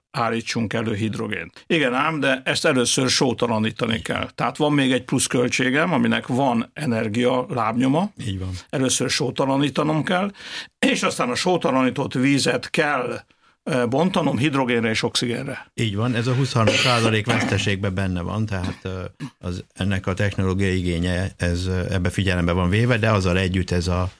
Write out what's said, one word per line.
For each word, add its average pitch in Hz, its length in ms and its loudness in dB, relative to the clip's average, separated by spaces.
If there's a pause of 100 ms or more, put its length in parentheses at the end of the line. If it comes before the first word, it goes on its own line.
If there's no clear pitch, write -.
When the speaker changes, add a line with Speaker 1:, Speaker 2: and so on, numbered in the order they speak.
(100)
Speaker 1:
állítsunk 113 600 -2
elő 113 220 -2
hidrogént. 104 720 -6
Igen 139 280 2
ám, 151 260 0
de 135 240 0
ezt 143 200 0
először 131 440 2
sótalanítanunk 113 920 0
kell. - 320 -4
Tehát 123 220 -4
van 147 160 2
még 135 200 2
egy 123 120 0
plusz 127 220 0
költségem, 131 640 0
aminek 117 340 2
van 120 460 0
energia 120 760 0
lábnyoma. 131 640 0 (160)
Speaker 2:
Így 95 120 -4
van. 92 120 -6 (200)
Speaker 1:
Először 131 400 0
sótalanítanom 143 920 0
kell, 190 260 0 (480)
és - 240 0
aztán 151 280 0
a 120 40 -2
sótalanított 131 800 0
vízet 131 560 2
kell 131 500 -2 (500)
ö, 123 160 2
bontanom 139 520 2
hidrogénre 123 520 2
és 110 120 -2
oxigénre. 123 720 -4
Speaker 2:
Így 110 220 -2
van, 117 180 0
ez 113 120 -2
a 127 80 0
húsz-harminc 120 440 2
százalék 113 480 2
veszteségben 104 680 0
benne 92 260 -2
van, 98 260 -2
tehát, 92 360 -4
ö, 95 60 -8 (500)
az, 90 260 -6 (100)
ennek 95 320 -2
a 92 80 0
technológiai 95 640 0
igénye, 90 600 0
ez, 87 300 -2
ö, 92 140 0 (100)
ebbe 90 200 0
figyelembe 90 420 2
van 90 180 2
véve, 117 280 4
de 110 120 2
azzal 92 280 2
együtt 92 320 0
ez 87 180 0
a 90 320 0